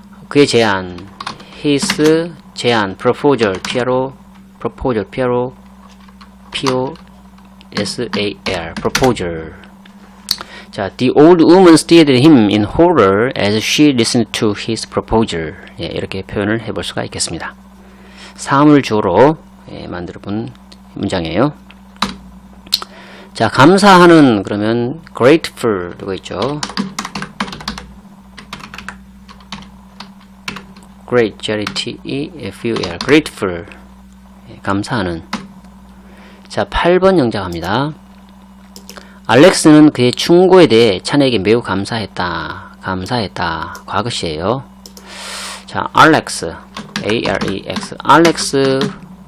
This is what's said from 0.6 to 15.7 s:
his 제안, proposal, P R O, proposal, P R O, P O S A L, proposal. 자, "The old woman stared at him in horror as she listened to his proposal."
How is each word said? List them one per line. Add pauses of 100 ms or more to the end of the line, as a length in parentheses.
his (580)
제안,
proposal,
P
R
O, (460)
proposal,
P
R
O, (960)
P
O (840)
S
A (100)
L,
proposal. (1200)
자,
"The
old
woman
stared
at
him
in
horror
as
she
listened
to
his
proposal." (260)